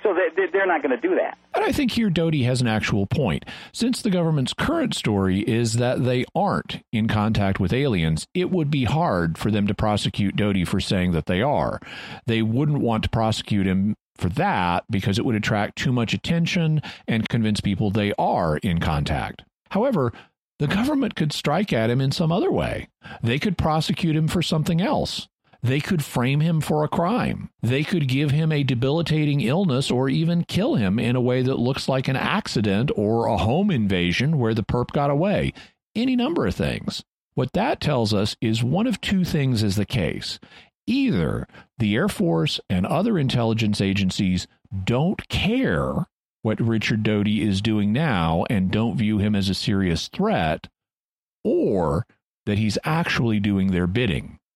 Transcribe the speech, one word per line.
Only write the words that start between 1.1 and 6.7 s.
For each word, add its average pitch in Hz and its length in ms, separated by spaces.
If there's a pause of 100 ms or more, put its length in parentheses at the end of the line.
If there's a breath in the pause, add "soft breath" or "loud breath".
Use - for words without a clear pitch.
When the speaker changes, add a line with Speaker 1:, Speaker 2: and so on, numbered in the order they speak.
Speaker 1:
that. 107 240 (140)
Speaker 2:
But 370 100
I 427 100
think 269 200
here 226 180
Doty 165 320
has 123 180
an 127 60
actual 107 400
point. - 400 (260 loud breath)
Since 226 300
the 226 80
government's 165 420
current 302 420
story 95 460
is 113 340
that 123 300
they 123 300
aren't 160 480 (100)